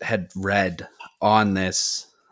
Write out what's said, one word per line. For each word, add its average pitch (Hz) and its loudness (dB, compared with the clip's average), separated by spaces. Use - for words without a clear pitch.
had 98 -4
read 95 -2
on 104 4
this, - -2